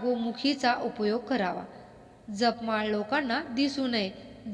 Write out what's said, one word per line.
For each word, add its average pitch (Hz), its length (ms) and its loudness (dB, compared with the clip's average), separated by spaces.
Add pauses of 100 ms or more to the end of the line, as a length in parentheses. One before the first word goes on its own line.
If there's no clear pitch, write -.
गोमुखीचा 240 720 2
उपयोग 220 480 0
करावा. 190 420 0 (680)
जपमाळ 220 540 2
लोकांना 233 540 0 (140)
दिसू 269 320 2
नये. 214 220 0 (440)